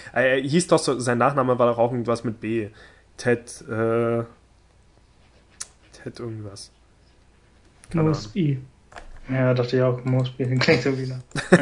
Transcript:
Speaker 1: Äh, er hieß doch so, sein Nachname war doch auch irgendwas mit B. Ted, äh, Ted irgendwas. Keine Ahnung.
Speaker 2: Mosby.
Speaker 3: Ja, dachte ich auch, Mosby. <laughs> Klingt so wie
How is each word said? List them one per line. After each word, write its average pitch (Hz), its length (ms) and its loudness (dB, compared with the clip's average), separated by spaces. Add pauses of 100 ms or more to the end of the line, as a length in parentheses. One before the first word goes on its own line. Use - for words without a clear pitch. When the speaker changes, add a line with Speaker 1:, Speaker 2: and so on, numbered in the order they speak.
(160)
Speaker 1:
Äh, 127 240 4
er - 20 -2
hieß 151 260 2
doch 160 120 4
so, 135 200 0
sein 120 180 0
Nachname 127 420 2
war 120 80 6
doch 120 100 2
auch 117 140 2
irgendwas 117 320 -2
mit 110 160 -6
B. 107 300 -4 (480)
Ted, - 500 -2
äh, 117 560 0 (1700)
Ted - 300 -16
irgendwas. 107 500 -12 (1160)
Keine 160 120 -2
Ahnung. 156 120 2
Speaker 2:
Mosby. 143 480 -2 (680)
Speaker 3:
Ja, 127 240 2
dachte 123 220 0
ich 127 80 4
auch, 127 220 0
Mosby. 127 400 0
<laughs> 127 140 0
Klingt 143 240 4
so 135 140 0
wie 131 160 -6 (480)